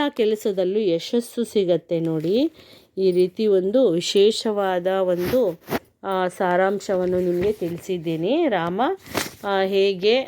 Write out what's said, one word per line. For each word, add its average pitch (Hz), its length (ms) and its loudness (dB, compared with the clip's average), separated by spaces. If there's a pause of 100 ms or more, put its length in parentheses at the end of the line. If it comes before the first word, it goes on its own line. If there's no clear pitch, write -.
ಕೆಲಸದಲ್ಲೂ 208 680 0
ಯಶಸ್ಸು 220 640 -2
ಸಿಗತ್ತೆ 175 560 0
ನೋಡಿ. 165 520 0 (460)
ಈ 190 140 2
ರೀತಿ 180 360 2
ಒಂದು 202 420 4
ವಿಶೇಷವಾದ 196 960 0
ಒಂದು, 185 720 0 (440)
ಆ, 190 240 -2
ಸಾರಾಂಶವನ್ನು 185 920 0
ನಿಮಗೆ 180 320 0
ತಿಳಿಸಿದ್ದೀನಿ. 175 960 -4
ರಾಮ, 180 340 -2 (640)
ಆ, 196 180 0
ಹೇಗೆ, 196 680 0